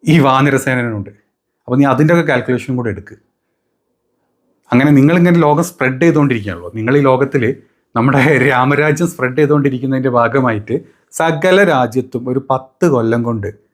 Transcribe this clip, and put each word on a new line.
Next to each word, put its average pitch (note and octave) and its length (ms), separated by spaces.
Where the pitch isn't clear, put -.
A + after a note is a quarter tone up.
ഈ D#3+ 120
വാനരസേനനുണ്ട്. C3 840
അപ്പൊ B2 160
നീ C#3+ 140
അതിൻ്റെ D#3 220
ഒക്കെ E3+ 160
കാൽക്കുലേഷൻ B2 480
കൂടെ A#2 160
എടുക്ക്. G#2 200
അങ്ങനെ C3+ 260
നിങ്ങളിങ്ങനെ E3+ 480
ലോകം D3 240
സ്പ്രെഡ് C3 340
ചെയ്തുകൊണ്ടിരിക്കുകയാണല്ലോ. A#2 760
നിങ്ങൾ A2 220
ഈ - 100
ലോകത്തിൽ C3 340
നമ്മുടെ C3+ 260
രാമരാജ്യം D3 640
സ്പ്രെഡ് B2+ 280
ചെയ്തുകൊണ്ടിരിക്കുന്നതിൻ്റെ C3+ 800
ഭാഗമായിട്ട് A#2 560
സകല E3 380
രാജ്യത്തും B2 580
ഒരു B2+ 80
പത്ത് - 440
കൊല്ലം A#2 340
കൊണ്ട് A2 220